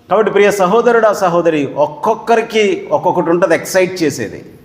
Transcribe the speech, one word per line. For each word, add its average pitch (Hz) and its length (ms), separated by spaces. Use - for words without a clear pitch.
కాబట్టి 202 220
ప్రియ 202 200
సహోదరుడు, 220 560
ఆ 208 60
సహోదరి, 165 640
ఒక్కొక్కరికి 214 1120
ఒక్కొక్కటి 160 380
ఉంటుంది 170 260
ఎక్సైట్ 180 480
చేసేది, 123 420